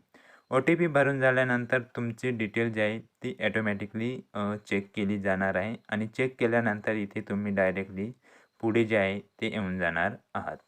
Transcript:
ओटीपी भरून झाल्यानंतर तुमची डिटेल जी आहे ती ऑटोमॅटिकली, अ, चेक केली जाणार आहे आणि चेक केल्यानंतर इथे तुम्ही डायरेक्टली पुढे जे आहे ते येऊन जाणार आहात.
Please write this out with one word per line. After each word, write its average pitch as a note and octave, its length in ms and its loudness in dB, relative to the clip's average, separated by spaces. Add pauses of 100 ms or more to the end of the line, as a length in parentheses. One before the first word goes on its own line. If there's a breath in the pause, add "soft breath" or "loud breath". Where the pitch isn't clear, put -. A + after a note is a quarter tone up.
(500 loud breath)
ओटीपी D#3+ 380 4
भरून C#3 320 2
झाल्यानंतर B2+ 600 2
तुमची A#2+ 520 -4
डिटेल A2+ 420 -2
जी A2 80 -2
आहे G#2+ 180 0
ती - 400 -10
ऑटोमॅटिकली, A2 840 -2 (120)
अ, G#2 220 -2 (140)
चेक G2+ 260 -2
केली G2+ 240 0
जाणार F#2+ 360 0
आहे G#2+ 200 -2 (140)
आणि G#2+ 180 -2
चेक C3 320 -2
केल्यानंतर A2+ 520 2
इथे G#2+ 300 -4
तुम्ही G#2 340 -2
डायरेक्टली F#2+ 560 0 (500 soft breath)
पुढे A2+ 240 4
जे A2 120 2
आहे G2 220 2
ते - 280 -8
येऊन F#2+ 320 -2
जाणार E2+ 320 0 (240)
आहात. D#2 220 -6 (100)